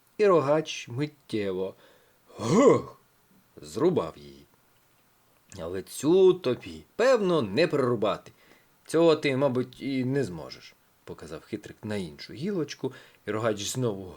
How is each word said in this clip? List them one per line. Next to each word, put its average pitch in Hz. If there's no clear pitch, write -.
І 214
рогач 156
миттєво 101
гух! 143
Зрубав 85
її. 71
"Але 90
цю 180
тобі, 113
певно, 208
не 113
перерубати. 120
Цього 165
ти, 143
мабуть, 127
і 131
не 131
зможеш", 80
показав 80
хитрик -
на 107
іншу 82
гілочку, 147
і 104
рогач 107
знову 98